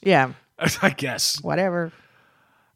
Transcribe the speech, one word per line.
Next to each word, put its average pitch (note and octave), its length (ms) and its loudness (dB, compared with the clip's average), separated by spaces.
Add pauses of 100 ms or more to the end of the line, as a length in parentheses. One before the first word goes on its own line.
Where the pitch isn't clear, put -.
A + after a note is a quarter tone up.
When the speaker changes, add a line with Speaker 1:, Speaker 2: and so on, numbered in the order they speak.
Speaker 1:
Yeah. C3+ 300 4 (260)
Speaker 2:
<laughs> - 240 -2
I G3 80 4
guess. - 520 -4
Speaker 1:
Whatever. E3+ 500 -2 (840)